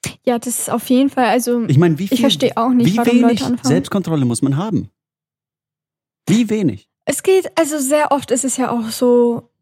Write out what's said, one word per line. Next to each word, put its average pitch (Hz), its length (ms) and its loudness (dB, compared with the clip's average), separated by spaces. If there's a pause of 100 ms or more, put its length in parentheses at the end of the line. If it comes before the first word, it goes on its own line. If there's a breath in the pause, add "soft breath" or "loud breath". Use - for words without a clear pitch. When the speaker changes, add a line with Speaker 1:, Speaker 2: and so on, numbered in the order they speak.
(240 loud breath)
Speaker 1:
Ja, 240 160 -2
das 233 200 -8
ist - 100 -8
auf - 200 -6
jeden 269 200 2
Fall. 254 160 -2
Also 240 400 0
Speaker 2:
Ich 151 120 2
mein, 165 220 4
wie 185 40 -4
Speaker 1:
ich 202 80 -6
Speaker 2:
viel, 247 80 0
Speaker 1:
verstehe 240 360 0
auch 226 140 0
nicht, 240 240 2
Speaker 2:
wie 226 40 0
Speaker 1:
warum 240 140 2
Speaker 2:
wenig 240 120 4
Speaker 1:
Leute 247 220 2
anfangen. 240 220 -4
Speaker 2:
Selbstkontrolle 165 560 0
muss 120 180 -2
man 139 140 0
haben? 170 340 -4 (1400)
Wie 208 220 2
wenig? 185 400 -2 (160)
Speaker 1:
Es - 180 -4
geht, 381 340 2
also 302 220 0
sehr 285 320 0
oft 277 200 -2
ist 269 140 -2
es 254 120 -4
ja 254 140 -2
auch 226 180 -4
so, 240 600 0 (120)